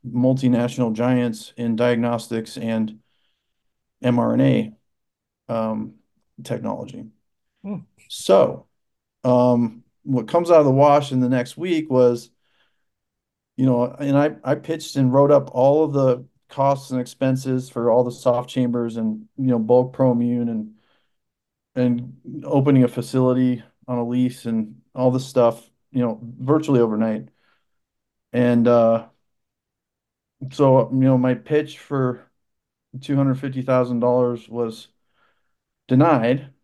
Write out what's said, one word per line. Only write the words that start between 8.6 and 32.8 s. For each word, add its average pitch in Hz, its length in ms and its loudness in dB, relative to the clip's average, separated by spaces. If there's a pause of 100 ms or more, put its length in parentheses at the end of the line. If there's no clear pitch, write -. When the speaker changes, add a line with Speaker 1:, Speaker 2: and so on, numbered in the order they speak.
Speaker 1:
um, 123 600 2 (200)
what 123 240 -4
comes 170 240 0
out 165 80 8
of 147 60 4
the 135 60 2
wash 143 400 4
in 127 80 0
the 123 100 0
next 123 280 -4
week 160 320 -4
was, 123 400 2 (1300)
you 131 80 0
know, 123 200 2
and 139 320 -2
I, 147 260 0
I 131 120 0
pitched - 400 -10
and 131 180 2
wrote 139 180 4
up 139 220 4
all 139 300 2
of 151 100 -2
the 131 320 0 (240)
costs 139 420 -2
and 127 100 -4
expenses 131 680 -4
for 120 200 -2
all 123 140 4
the 123 80 -4
soft 120 380 -2
chambers 120 480 -2
and, 110 300 -6 (100)
you 131 100 -2
know, 120 120 0
bulk 123 360 2
Proimmune 120 540 0
and, 107 260 -8 (1000)
and 123 680 -4
opening 139 400 4
a 120 60 2
facility 127 720 0 (240)
on 123 100 -6
a 120 80 -4
lease 123 400 -4
and 110 360 -6 (120)
all 127 160 0
this 127 160 -2
stuff, 117 420 0 (240)
you 131 100 -2
know, 113 200 -4
virtually 131 600 0
overnight. 110 480 -2 (1040)
And, 120 340 2
uh, 113 400 4 (1400)
so, 131 400 4
you 131 80 0
know, 131 180 4
my 127 180 2
pitch 151 440 -4
for 127 500 -4 (720)